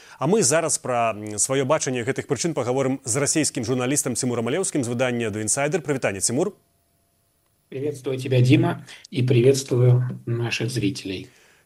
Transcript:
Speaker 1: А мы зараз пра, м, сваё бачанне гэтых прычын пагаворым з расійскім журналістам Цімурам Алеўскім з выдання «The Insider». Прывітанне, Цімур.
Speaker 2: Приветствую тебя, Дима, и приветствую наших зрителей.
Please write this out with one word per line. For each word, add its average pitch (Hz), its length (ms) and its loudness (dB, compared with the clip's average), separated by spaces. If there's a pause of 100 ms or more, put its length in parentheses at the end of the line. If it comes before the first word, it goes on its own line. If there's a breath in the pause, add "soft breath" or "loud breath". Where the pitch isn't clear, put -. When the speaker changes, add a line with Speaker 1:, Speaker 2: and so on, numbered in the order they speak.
(180 loud breath)
Speaker 1:
А 131 80 -2
мы 202 160 4
зараз 160 360 0
пра, 117 340 -2
м, 104 240 -10
сваё 135 280 0
бачанне 127 400 -2
гэтых 131 240 -4
прычын 147 240 -2
пагаворым 131 520 -2
з 113 120 -4
расійскім 139 480 -2
журналістам 127 520 -2
Цімурам 120 320 -2
Алеўскім 165 360 -2
з 113 40 -4
выдання 120 440 -2
«The 107 120 -4
Insider». 147 360 -2
Прывітанне, 123 400 -2
Цімур. 160 320 -2 (1160)
Speaker 2:
Приветствую 135 500 -6
тебя, 127 220 2
Дима, 165 460 4 (240 loud breath)
и 135 120 -2
приветствую 123 1000 4
наших 117 460 -4
зрителей. 95 580 -4 (380 soft breath)